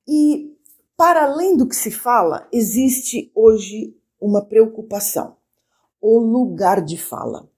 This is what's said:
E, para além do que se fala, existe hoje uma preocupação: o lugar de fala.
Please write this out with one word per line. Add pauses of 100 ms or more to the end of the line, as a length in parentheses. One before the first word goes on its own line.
E, (400)
para
além
do
que
se
fala,
existe
hoje (240)
uma
preocupação: (640)
o
lugar
de
fala.